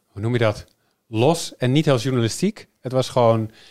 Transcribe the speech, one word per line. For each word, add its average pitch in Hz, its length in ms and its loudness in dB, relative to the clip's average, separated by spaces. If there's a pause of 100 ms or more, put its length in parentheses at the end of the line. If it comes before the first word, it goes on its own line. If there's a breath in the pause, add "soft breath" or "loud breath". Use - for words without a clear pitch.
hoe - 140 -14
noem 113 120 -2
je 120 60 2
dat? 110 260 0 (420)
Los 123 500 0
en 127 140 -2
niet 147 140 2
heel 139 120 2
journalistiek. 127 720 -2 (140)
Het 123 100 -10
was 127 180 -2
gewoon, 113 420 2 (200 soft breath)